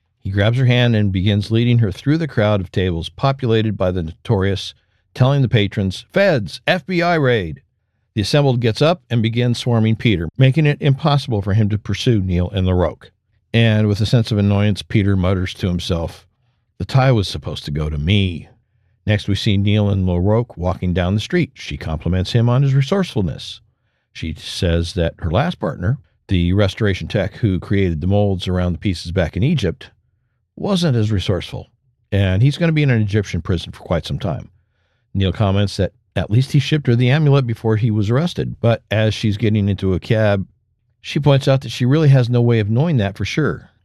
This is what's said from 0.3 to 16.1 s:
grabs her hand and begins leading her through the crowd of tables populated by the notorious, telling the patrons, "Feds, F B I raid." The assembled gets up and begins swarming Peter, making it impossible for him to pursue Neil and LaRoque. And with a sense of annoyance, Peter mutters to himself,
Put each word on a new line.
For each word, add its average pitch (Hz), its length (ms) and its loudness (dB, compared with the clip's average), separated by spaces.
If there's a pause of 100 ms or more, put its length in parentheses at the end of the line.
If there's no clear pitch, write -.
grabs 104 280 2
her 131 80 2
hand 120 280 4
and 104 160 2
begins 98 400 0
leading 120 280 2
her 107 140 2
through 147 260 0
the 165 100 -4
crowd 107 320 0
of 90 100 -8
tables 87 380 -2
populated 113 680 -2
by 92 140 0
the 92 120 -4
notorious, 95 720 -4 (400)
telling 135 260 2
the 127 80 2
patrons, 101 640 -2
"Feds, 170 560 0
F 175 180 0
B 180 160 -2
I 170 140 0
raid." 117 480 0 (520)
The 110 60 -2
assembled 135 400 2
gets 113 220 0
up 165 260 2
and 120 140 0
begins 117 360 0
swarming 113 380 2
Peter, 85 400 0
making 135 300 4
it 147 160 0
impossible 135 580 0
for 98 140 -2
him 107 160 2
to 104 80 0
pursue 107 420 0
Neil 90 300 0
and 95 160 -2
LaRoque. 90 440 0 (440)
And 110 340 4
with 101 140 0
a 101 40 0
sense 117 240 2
of 110 60 0
annoyance, 101 460 2
Peter 101 340 2
mutters 92 380 0
to - 140 -4
himself, 87 580 -4 (520)